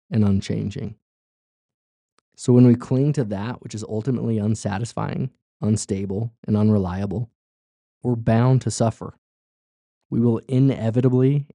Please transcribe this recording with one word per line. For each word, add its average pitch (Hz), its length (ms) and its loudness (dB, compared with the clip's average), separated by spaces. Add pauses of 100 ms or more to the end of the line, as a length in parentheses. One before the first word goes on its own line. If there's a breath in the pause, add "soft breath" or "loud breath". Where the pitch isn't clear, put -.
(100)
and 107 140 2
unchanging. 104 720 -2 (1400)
So - 160 2
when 123 140 10
we 120 100 6
cling 135 380 -2
to 135 100 -2
that 104 380 -8
which - 120 -14
is 107 100 -10
ultimately 113 540 -4
unsatisfying, 107 920 -4 (300)
unstable, 104 720 -4 (140)
and 107 100 0
unreliable, 101 720 0 (720)
we're 123 140 -2
bound 117 460 2
to 113 80 -4
suffer. - 440 -4 (960)
We 113 100 -2
will 117 180 2 (100)
inevitably 127 1080 2